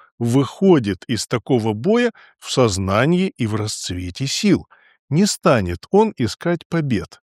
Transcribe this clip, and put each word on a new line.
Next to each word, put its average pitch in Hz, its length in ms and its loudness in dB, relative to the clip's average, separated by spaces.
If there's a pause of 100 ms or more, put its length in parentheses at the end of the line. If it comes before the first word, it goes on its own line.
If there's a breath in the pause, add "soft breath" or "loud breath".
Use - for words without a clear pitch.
(180 soft breath)
выходит 120 880 2
из 113 200 -2
такого 113 460 -2
боя 220 380 0 (260 soft breath)
в - 140 -16
сознании 120 760 2 (100)
и 117 80 -2
в 107 100 -4
расцвете 92 680 -8
сил. - 400 0 (440 soft breath)
Не 175 160 2
станет 101 640 0
он 208 280 2
искать - 500 -4
побед. 131 520 -4 (120)